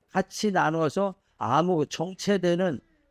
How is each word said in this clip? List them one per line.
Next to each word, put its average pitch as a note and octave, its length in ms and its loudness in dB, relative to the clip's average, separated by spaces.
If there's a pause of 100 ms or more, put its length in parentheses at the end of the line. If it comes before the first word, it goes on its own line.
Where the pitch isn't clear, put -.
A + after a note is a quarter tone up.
(100)
같이 - 400 -2
나눠서 E3 640 0 (240)
아무 D3+ 480 2
정체되는 F3+ 920 -2 (300)